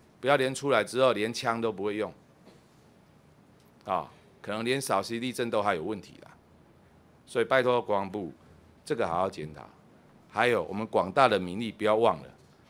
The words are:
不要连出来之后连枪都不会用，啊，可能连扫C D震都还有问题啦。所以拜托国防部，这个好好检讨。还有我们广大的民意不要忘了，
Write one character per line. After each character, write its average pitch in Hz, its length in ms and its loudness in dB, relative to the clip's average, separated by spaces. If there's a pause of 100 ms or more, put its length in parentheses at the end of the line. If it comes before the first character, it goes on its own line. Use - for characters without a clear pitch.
(200)
不 123 80 -4
要 139 80 6
连 131 180 0
出 139 160 -4
来 113 140 4
之 110 180 -2
后 127 120 6
连 107 200 -2
枪 117 260 -2
都 113 120 -2
不 95 120 -10
会 104 120 -4
用， 98 180 -6 (1700)
啊， 87 240 -2 (320)
可 107 100 -8
能 110 120 -4
连 127 160 0
扫 104 240 2
C 117 160 -6
D 123 140 -4
震 - 160 -2
都 110 120 0
还 101 140 2
有 78 80 -4
问 101 160 -6
题 - 140 -18 (100)
啦。 - 80 -20 (960)
所 - 160 -2
以 113 40 2
拜 131 160 4
托 123 200 2
国 104 140 -2
防 98 140 -2
部， 90 220 -6 (540)
这 143 100 -4
个 110 120 0
好 85 120 -2
好 95 100 0
检 78 240 -10
讨。 64 140 -18 (600)
还 113 180 2
有 107 160 2
我 78 100 -8
们 107 140 -4
广 95 240 0
大 131 160 6
的 104 100 4
民 92 240 -4
意 113 100 -6
不 - 120 -6
要 107 120 4
忘 110 260 4
了， 64 80 -18 (400)